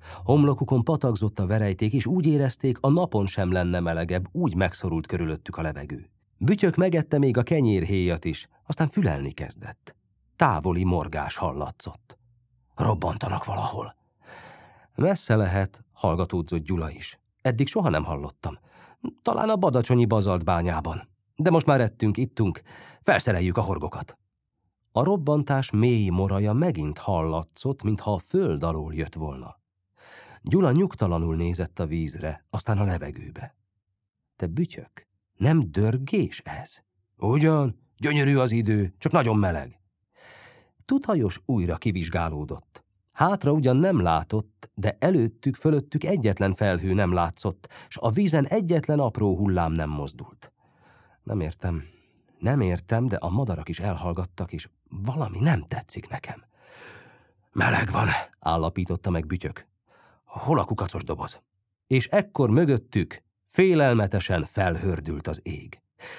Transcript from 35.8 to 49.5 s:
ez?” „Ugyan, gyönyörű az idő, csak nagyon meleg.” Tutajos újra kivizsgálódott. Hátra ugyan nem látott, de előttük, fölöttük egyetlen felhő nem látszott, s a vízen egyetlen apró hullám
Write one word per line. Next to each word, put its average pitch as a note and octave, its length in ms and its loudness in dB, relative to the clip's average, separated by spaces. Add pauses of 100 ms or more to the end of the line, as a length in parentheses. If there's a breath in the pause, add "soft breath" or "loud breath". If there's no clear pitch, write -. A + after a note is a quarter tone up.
ez?” - 340 -14 (380)
„Ugyan, D3 640 2 (160)
gyönyörű D3 400 2
az B2+ 140 4
idő, G#2+ 480 2
csak - 140 -2
nagyon A#2+ 240 4
meleg.” E2+ 440 -2 (1040 loud breath)
Tutajos F#3+ 600 0
újra F2 300 0
kivizsgálódott. E2+ 1080 -4 (280)
Hátra E3+ 400 2
ugyan C3 240 4
nem E3+ 240 4
látott, E2+ 720 -2
de G2+ 260 -2
előttük, C#3 560 0
fölöttük D3 480 0
egyetlen G#2 500 2
felhő F#2 380 0
nem F#2 200 2
látszott, F2 560 -2 (200 loud breath)
s - 120 -16
a A2+ 100 0
vízen D3+ 360 2
egyetlen E3 520 0
apró G#2+ 380 0
hullám F2+ 360 0